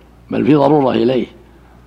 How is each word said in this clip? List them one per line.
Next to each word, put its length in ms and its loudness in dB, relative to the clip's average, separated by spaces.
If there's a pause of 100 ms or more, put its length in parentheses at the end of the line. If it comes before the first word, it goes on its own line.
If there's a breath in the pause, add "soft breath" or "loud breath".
(320)
بل 140 -4
في 100 2
ضرورة 360 2
إليه، 340 -2 (600 soft breath)